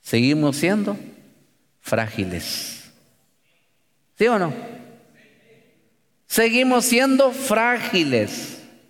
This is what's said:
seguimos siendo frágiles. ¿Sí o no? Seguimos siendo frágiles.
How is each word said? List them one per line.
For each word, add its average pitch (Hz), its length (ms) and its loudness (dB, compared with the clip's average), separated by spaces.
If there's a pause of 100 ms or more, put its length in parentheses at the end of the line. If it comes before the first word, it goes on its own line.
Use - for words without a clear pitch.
seguimos 139 560 0
siendo 202 420 -2 (800)
frágiles. - 1080 -6 (1300)
¿Sí 208 100 4
o 233 100 2
no? 170 140 -2 (1700)
Seguimos 240 580 2
siendo 254 480 4
frágiles. 214 1300 -2 (300)